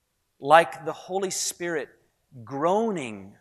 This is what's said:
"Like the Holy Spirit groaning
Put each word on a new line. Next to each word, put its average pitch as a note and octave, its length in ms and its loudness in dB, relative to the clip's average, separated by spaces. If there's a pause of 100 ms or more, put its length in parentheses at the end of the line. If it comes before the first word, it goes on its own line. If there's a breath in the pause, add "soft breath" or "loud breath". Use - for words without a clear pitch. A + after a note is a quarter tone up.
(380)
"Like D#3 460 4
the D#3 80 -6
Holy F#3+ 380 -4
Spirit E3+ 580 -6 (560)
groaning C#3 960 -2